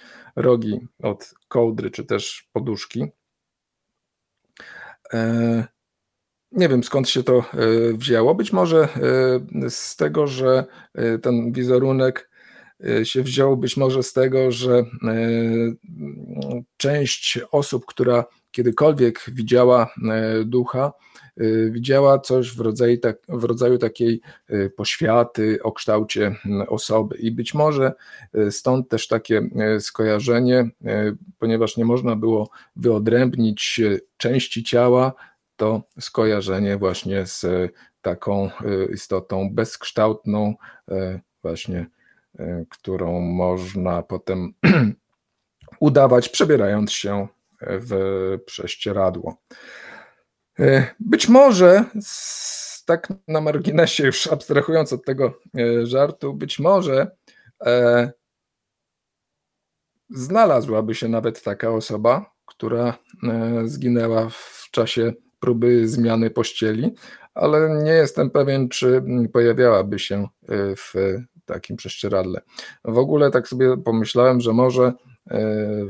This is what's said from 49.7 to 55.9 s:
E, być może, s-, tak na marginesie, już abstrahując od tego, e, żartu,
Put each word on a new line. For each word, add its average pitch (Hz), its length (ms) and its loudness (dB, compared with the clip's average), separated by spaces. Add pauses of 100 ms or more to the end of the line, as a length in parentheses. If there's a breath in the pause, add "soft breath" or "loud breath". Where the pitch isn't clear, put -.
E, 135 400 4
być - 300 2
może, 220 560 8 (100)
s-, - 920 -10
tak 170 280 -2 (140)
na 156 140 -2
marginesie, 151 640 2
już - 220 0
abstrahując 151 680 0
od - 120 -8
tego, 131 340 -2 (180)
e, 117 280 0
żartu, 139 480 0